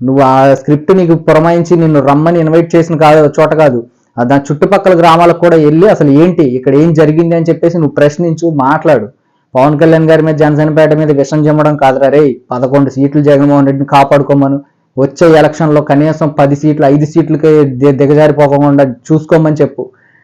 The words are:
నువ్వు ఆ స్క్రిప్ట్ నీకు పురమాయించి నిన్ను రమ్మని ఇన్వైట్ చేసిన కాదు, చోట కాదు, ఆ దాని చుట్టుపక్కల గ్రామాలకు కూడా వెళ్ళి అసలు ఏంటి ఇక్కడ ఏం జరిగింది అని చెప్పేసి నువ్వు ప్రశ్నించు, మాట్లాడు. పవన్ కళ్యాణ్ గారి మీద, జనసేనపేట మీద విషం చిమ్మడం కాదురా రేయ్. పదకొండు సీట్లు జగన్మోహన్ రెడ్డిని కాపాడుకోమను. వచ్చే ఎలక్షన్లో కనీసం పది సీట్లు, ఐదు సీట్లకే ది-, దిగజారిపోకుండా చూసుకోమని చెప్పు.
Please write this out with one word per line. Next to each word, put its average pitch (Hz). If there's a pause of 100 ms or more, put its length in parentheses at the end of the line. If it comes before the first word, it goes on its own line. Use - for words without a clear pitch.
నువ్వు 135
ఆ 135
స్క్రిప్ట్ 147
నీకు 165
పురమాయించి 165
నిన్ను 160
రమ్మని 151
ఇన్వైట్ 165
చేసిన 165
కాదు, 151 (100)
చోట -
కాదు, 135 (340)
ఆ 120
దాని 139 (100)
చుట్టుపక్కల 185
గ్రామాలకు 170
కూడా 170
వెళ్ళి 160
అసలు 156
ఏంటి 165
ఇక్కడ 127
ఏం 165
జరిగింది 160
అని 165
చెప్పేసి 165
నువ్వు 156
ప్రశ్నించు, 165
మాట్లాడు. 143 (480)
పవన్ 143
కళ్యాణ్ 160
గారి 160
మీద, 156
జనసేనపేట 151
మీద 151
విషం 147
చిమ్మడం 151
కాదురా 135
రేయ్. 139 (160)
పదకొండు 131
సీట్లు 139
జగన్మోహన్ 143
రెడ్డిని 139
కాపాడుకోమను. 139 (360)
వచ్చే 156
ఎలక్షన్లో 151
కనీసం 151 (100)
పది 143
సీట్లు, 151
ఐదు 147
సీట్లకే 151
ది-, 135
దిగజారిపోకుండా 143
చూసుకోమని 156
చెప్పు. - (340)